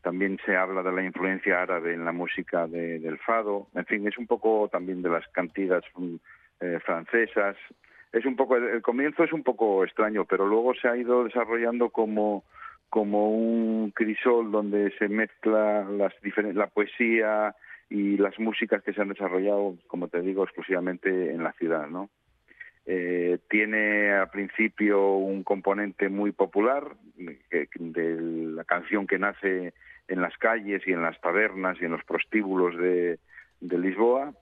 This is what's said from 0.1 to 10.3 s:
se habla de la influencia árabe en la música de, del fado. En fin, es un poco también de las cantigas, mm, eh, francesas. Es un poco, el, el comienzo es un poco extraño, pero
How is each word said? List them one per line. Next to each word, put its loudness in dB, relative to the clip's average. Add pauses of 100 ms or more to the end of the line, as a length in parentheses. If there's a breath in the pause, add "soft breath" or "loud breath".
se 2
habla 0
de -2
la 0
influencia 0
árabe -2
en -6
la -2
música -4
de, -6
del -6
fado. -2
En -4
fin, -2
es -4
un -8
poco 2
también -4
de 0
las 0
cantigas, 0 (120)
mm, -6 (440 loud breath)
eh, -4
francesas. 0 (560 loud breath)
Es 0
un 0
poco, 2
el, 2
el -2
comienzo 0
es 2
un -4
poco 4
extraño, 0
pero 2